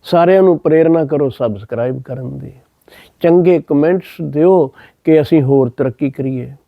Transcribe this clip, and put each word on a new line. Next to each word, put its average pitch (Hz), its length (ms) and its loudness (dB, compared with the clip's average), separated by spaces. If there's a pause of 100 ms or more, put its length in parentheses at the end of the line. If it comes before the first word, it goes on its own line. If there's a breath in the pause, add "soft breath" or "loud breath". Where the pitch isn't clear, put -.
ਸਾਰਿਆਂ 180 400 2
ਨੂੰ 180 160 2
ਪ੍ਰੇਰਨਾ 160 460 0
ਕਰੋ 143 240 -4
ਸਬਸਕ੍ਰਾਈਬ 117 720 -6
ਕਰਨ 135 360 -12
ਦੀ, - 140 -16 (680 soft breath)
ਚੰਗੇ 175 380 4
ਕੁਮੈਂਟਸ 160 640 -2
ਦਿਓ 156 440 2 (380 soft breath)
ਕਿ 160 160 4
ਅਸੀਂ 147 220 2
ਹੋਰ 135 280 2
ਤਰੱਕੀ 135 400 -4
ਕਰੀਏ। 131 420 -8 (160)